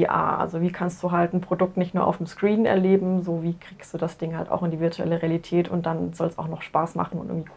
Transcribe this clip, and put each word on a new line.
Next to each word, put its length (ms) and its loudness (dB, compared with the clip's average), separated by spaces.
R. 340 2
Also 200 -2
wie 120 0
kannst 280 -4
du 120 -2
halt 200 2
ein 80 0
Produkt 360 0
nicht 180 0
nur 140 2
auf 80 2
dem 100 -6
Screen 400 2
erleben, 560 4
so 220 -2
wie 120 -2
kriegst 380 -16
du 40 -4
das 200 -4
Ding 180 -4
halt 140 -6
auch 140 0
in 80 0
die 80 -4
virtuelle 420 0
Realität 460 2
und 180 -2
dann 260 -2
soll's 260 -4
auch 100 -4
noch 140 -8
Spaß 340 -2
machen 240 -2
und 80 -8
irgendwie 280 -6